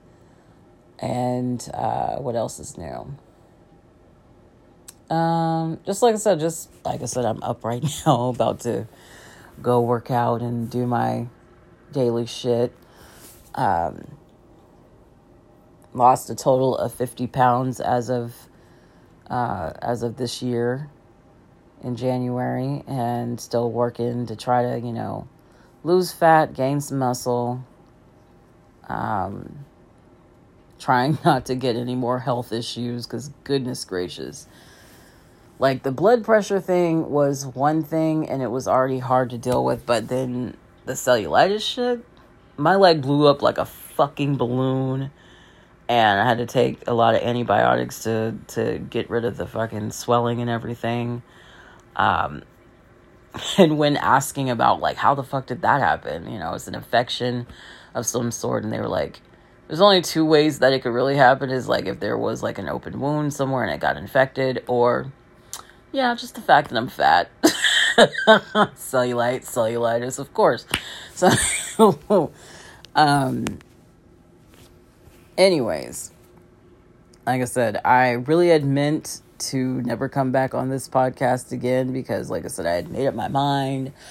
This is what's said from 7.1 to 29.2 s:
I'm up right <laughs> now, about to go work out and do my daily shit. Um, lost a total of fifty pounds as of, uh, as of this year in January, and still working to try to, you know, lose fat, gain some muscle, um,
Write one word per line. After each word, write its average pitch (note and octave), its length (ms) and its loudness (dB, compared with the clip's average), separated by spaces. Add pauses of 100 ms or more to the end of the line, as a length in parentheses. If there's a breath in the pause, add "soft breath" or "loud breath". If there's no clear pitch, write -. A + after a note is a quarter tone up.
I'm A2 180 -2
up - 220 -6
right A#2+ 200 -4 (120)
<laughs> - 100 -10
now, B2 240 2
about A2+ 320 0
to A#2 260 -4 (760 loud breath)
go B2 200 2
work A#2+ 300 -2
out A#2+ 300 0
and A#2+ 280 -4
do B2 180 -2
my A#2+ 400 -2 (680)
daily A#2 320 0
shit. A#2+ 480 -2 (840 loud breath)
Um, E2+ 500 -2 (1900)
lost B2+ 360 4
a A#2 60 -8
total C3 420 2
of B2 160 -4
fifty B2 320 -6
pounds B2+ 540 2
as B2 300 -2
of, A#2+ 260 -4 (920 soft breath)
uh, G#2+ 420 -4 (100)
as A#2+ 220 -4
of A#2 140 -6
this B2 240 -6
year B2+ 480 -2 (960)
in B2 120 -6
January, B2+ 880 -2
and A#2+ 540 -4
still A#2 320 -2
working A#2+ 540 -2
to A2 100 -8
try B2 280 0
to, B2 220 -4
you A#2 60 -8
know, G#2+ 360 -8 (560 soft breath)
lose F3 280 2
fat, D#3+ 420 4
gain C#3 280 0
some C#3 180 -4
muscle, B2 640 -2 (1300)
um, G2+ 760 -6 (1120)